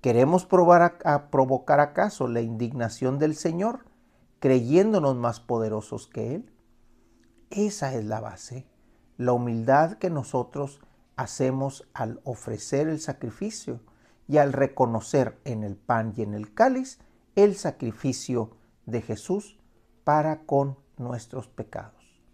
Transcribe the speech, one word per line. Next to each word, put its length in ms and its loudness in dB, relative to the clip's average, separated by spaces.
"¿Queremos 440 4
probar 360 8
a, 320 2
a 180 -2
provocar 480 2
acaso 480 0
la 140 -2
indignación 760 -4
del 160 0
Señor, 500 -4
creyéndonos 760 4
más 240 -2
poderosos 680 -4
que 280 -6
Él?". 160 -12
Esa 440 -2
es 100 -4
la 160 -4
base, 480 -14
la 160 0
humildad 680 2
que 100 -2
nosotros 720 -6
hacemos 760 -4
al 320 -6
ofrecer 640 -4
el 100 -4
sacrificio 800 -10
y 120 4
al 120 4
reconocer 960 0
en 180 -6
el 140 -8
pan 400 -2
y 60 -4
en 100 -6
el 200 -10
cáliz 460 0
el 180 6
sacrificio 1040 -4
de 160 -4
Jesús 560 -8
para 380 0
con 360 0
nuestros 500 -10
pecados. 720 -16